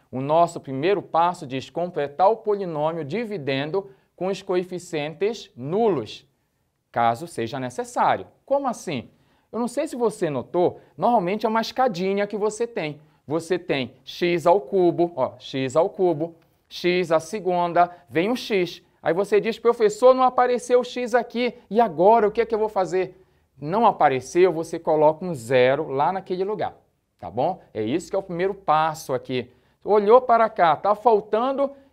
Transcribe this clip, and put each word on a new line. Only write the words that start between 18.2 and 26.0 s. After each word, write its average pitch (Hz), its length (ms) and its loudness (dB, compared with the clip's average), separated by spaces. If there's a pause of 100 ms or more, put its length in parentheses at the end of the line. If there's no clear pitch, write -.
o 254 60 -2
x. 185 460 -4 (200)
Aí 151 100 0
você 196 260 0
diz, 220 200 -2
"Professor, 233 560 4
não 262 80 0
apareceu 247 580 2
o 247 40 -2
x 247 300 -4
aqui, 233 400 -2 (140)
e 202 100 0
agora 214 480 4
o 202 40 0
que 220 100 -2
é 226 60 -2
que 226 80 -4
eu 214 40 0
vou 214 120 -2
fazer?" 185 520 -2 (380)
Não 175 240 0
apareceu, 170 680 2
você 160 280 -6
coloca 156 440 2
um 180 120 -6
zero 131 540 2
lá 143 220 0